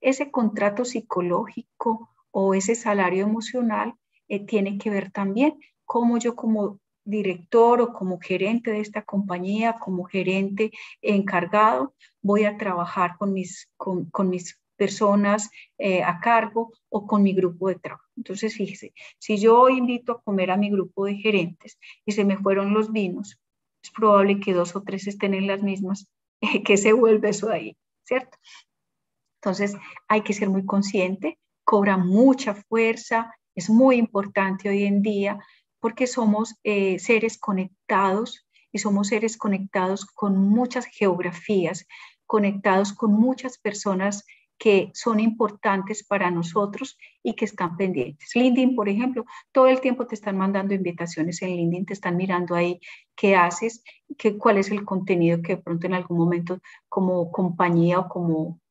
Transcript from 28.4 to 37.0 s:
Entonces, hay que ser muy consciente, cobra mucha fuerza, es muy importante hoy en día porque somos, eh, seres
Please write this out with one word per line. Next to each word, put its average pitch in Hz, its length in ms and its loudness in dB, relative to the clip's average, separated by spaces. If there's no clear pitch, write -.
Entonces, 202 360 -4
hay 214 140 2
que 214 100 -4
ser 202 180 -2
muy 190 160 -2
consciente, 196 720 -2
cobra 202 320 2
mucha 208 580 4
fuerza, 226 800 -2
es 175 140 -4
muy 254 260 8
importante 196 720 -2
hoy 202 160 0
en 202 180 2
día 202 360 -2
porque 226 260 -2
somos, 220 560 0
eh, 196 360 0
seres 220 400 0